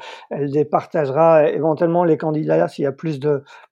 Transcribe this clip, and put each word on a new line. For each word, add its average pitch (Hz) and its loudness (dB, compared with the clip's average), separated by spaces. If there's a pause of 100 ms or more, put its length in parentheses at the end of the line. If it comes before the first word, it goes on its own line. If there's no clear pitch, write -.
(300)
elle 143 -4
départagera 151 2
éventuellement 165 0
les 160 2
candidats 156 -2
s'il 151 -6
y - -2
a 135 -4
plus 151 -8
de, 139 -2 (280)